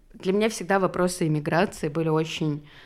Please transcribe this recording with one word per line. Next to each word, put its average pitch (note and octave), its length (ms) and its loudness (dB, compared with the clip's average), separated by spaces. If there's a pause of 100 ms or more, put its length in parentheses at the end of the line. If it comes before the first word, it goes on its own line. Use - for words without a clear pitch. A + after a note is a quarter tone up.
(140)
для F#3 200 -2
меня G#3+ 160 2
всегда G3 300 0
вопросы F3+ 480 0
иммиграции D#3 600 0
были D#3+ 220 -2
очень D#3 580 -2 (180)